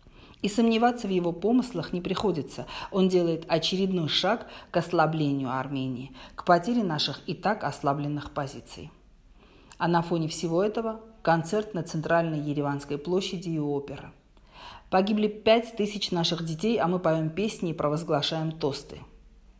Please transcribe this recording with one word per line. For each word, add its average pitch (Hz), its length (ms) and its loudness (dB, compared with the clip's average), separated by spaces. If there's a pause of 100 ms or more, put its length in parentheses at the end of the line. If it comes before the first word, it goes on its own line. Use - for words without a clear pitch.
(420)
И 202 80 0
сомневаться 226 580 4
в - 20 -4
его 175 220 2
помыслах 196 600 0
не 180 80 -2
приходится. 175 680 -2 (240)
Он 190 160 4
делает 170 400 4
очередной 180 600 0
шаг 208 380 0 (240)
к - 60 0
ослаблению 156 720 2
Армении, 131 600 -4 (240)
к - 80 -12
потере 196 400 4
наших 156 440 -2
и 185 60 -4
так - 300 -2
ослабленных 147 680 -2
позиций. 135 600 -8 (840)
А 180 100 0
на 170 140 4
фоне 165 260 0
всего 165 340 0
этого 220 380 -2 (220)
концерт 170 520 2
на 175 80 -2
центральной 165 600 0
Ереванской 143 560 -2
площади 180 540 -4
и 160 80 -2
опера. 139 520 -6 (800)
Погибли 208 400 4
пять 226 480 2
тысяч 208 340 -2
наших 170 320 0
детей, 165 340 0
а 165 120 2
мы 180 100 0
поём 160 300 2
песни 196 400 -2
и 156 40 -4
провозглашаем 160 800 -2
тосты. - 480 -4 (600)